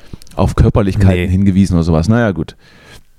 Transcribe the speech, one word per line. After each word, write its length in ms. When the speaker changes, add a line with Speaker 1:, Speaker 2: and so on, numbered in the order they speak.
Speaker 1:
auf 180
Körperlichkeiten 720
Speaker 2:
Nee. 40
Speaker 1:
hingewiesen 460
oder 80
sowas. 260
Naja, 240
gut. 220